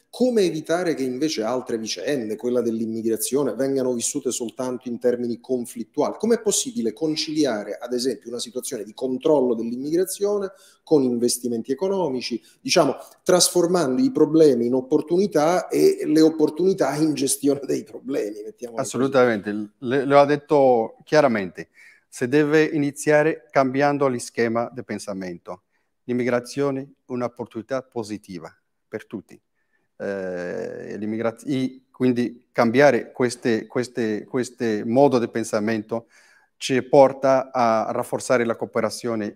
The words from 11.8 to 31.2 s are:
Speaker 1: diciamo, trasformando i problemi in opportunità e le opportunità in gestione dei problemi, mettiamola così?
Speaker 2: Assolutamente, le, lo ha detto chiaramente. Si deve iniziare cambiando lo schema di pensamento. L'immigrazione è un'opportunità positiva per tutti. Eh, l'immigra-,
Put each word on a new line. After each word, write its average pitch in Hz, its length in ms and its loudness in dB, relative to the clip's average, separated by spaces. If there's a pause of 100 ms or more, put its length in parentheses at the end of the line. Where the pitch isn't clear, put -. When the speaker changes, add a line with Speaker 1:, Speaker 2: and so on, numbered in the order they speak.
Speaker 1:
diciamo, 139 360 2 (260)
trasformando 170 800 2
i 131 80 2
problemi 147 560 4
in 123 80 0
opportunità 156 920 0
e 151 360 2
le 151 180 4
opportunità 160 760 2
in 156 180 2
gestione 139 500 0
dei 139 200 -4
problemi, 110 580 -8
mettiamola 117 400 -10
così? 123 140 -6
Speaker 2:
Assolutamente, 110 800 2
le, 131 260 -2
lo 139 140 6
ha 143 60 8
detto 139 800 2
chiaramente. 113 640 2 (400)
Si - 180 -6
deve 151 380 4
iniziare 151 880 0
cambiando 139 560 2
lo 123 100 -2
schema 117 560 -2
di 117 80 -12
pensamento. 95 800 -10 (400)
L'immigrazione 123 800 -2
è - 320 -16
un'opportunità 123 720 -8
positiva 101 680 -12 (360)
per - 180 -12
tutti. - 340 -14 (640)
Eh, 90 920 -8
l'immigra-, 110 480 -4